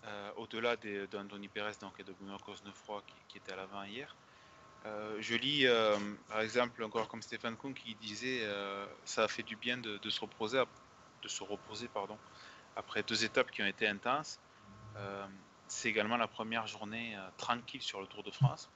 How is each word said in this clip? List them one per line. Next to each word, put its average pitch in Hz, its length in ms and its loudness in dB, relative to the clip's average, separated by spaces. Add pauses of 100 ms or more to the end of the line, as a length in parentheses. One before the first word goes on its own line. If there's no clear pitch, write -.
Euh, 104 320 -6
au-delà 113 400 2
des, 101 320 -2
d'Anthony 101 400 -6
Pérez 104 320 -2
donc, 95 180 -10
et 98 60 -10
de 95 160 -12
Benoît 98 240 -10
Cosnefroy 101 640 -10
qui, - 80 -20 (140)
qui 101 100 -14
était 95 160 -10
à - 20 -6
l'avant 95 260 -8
hier, 113 320 -10 (720)
euh, 107 340 -4
je 110 160 0
lis, 131 320 6
euh, 110 320 10 (300)
par 107 140 2
exemple, 120 420 2
encore 110 240 0
comme 113 140 -8
Stéphane 113 340 -6
Kuhn 135 180 -8
qui 113 220 -8
disait, 110 460 -4
euh, 101 440 -2 (180)
ça - 200 4
a 107 40 6
fait - 140 -2
du 110 140 -6
bien 120 220 0
de, 110 200 -4
de 107 120 -4
se - 100 0
reposer, 110 380 0
ap-, 123 100 6 (560)
de 107 40 -8
se - 140 -4
reposer, 104 460 -6
pardon, 104 280 -4 (600)
après 107 260 0
deux 110 220 2
étapes 123 260 4
qui - 120 -2
ont 101 40 4
été 107 220 4
intenses. 123 500 0 (580)
Euh, 98 300 -6 (400)
c'est - 220 -2
également 107 280 4
la 113 120 4
première 113 400 -2
journée, 107 480 -6
euh, 95 200 -8
tranquille 120 460 -2
sur - 180 -4
le 95 60 -6
Tour - 160 -10
de 104 80 -6
France 143 460 2